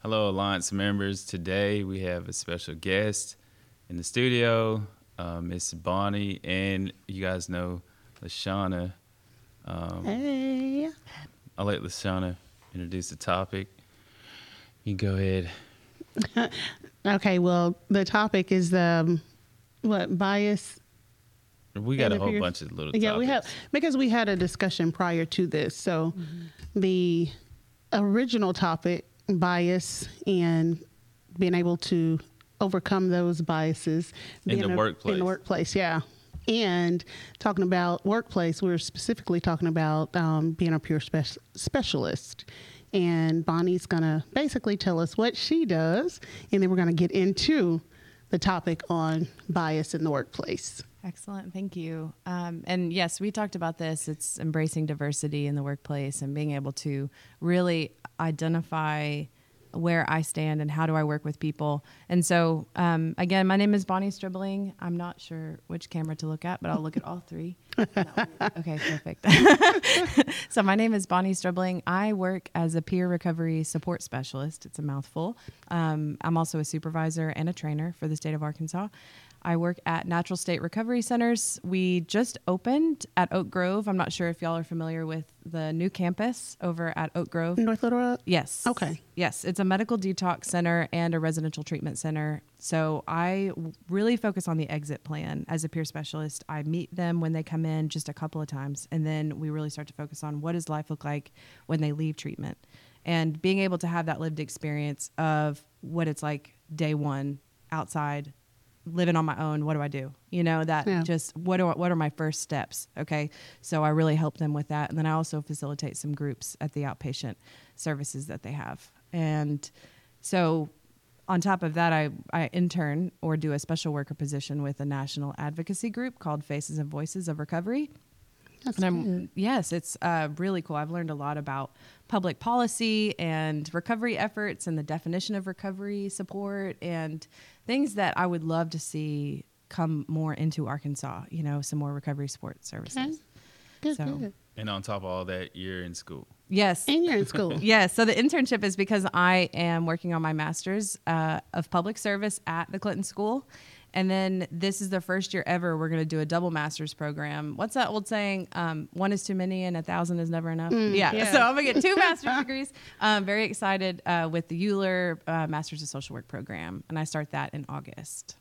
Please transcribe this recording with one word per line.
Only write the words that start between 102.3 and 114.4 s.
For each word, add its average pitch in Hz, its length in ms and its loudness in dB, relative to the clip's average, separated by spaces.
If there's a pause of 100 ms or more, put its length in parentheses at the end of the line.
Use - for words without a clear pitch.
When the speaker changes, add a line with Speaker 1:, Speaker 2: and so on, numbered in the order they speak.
Speaker 3:
And 160 380 0
being 190 160 4
able 185 200 2
to 170 100 -2
have 170 180 0
that 156 140 -2
lived 156 180 -4
experience 147 800 -4
of 151 460 0 (160)
what 165 260 -2
it's 151 160 -4
like 151 320 -6 (180)
day 151 220 0
one 139 460 -2 (320)
outside, 147 600 -4 (520)
living 170 300 2
on 160 100 4
my 147 160 -2
own, 151 240 0
what 156 100 0
do 151 80 0
I 147 40 -2
do? 143 260 -6 (180)
You 175 120 0
know, 160 220 4
that 156 240 2
Speaker 2:
Yeah. 180 160 2
Speaker 3:
just, 165 320 -2
what 180 220 2
do 180 100 4
I, 165 60 2
what 175 180 2
are 170 40 2
my 156 140 2
first 156 320 -2
steps? - 460 -6 (100)
Okay. 151 320 -2 (300)
So 156 240 0
I 151 60 6
really 156 260 4
help 156 220 0
them 151 140 0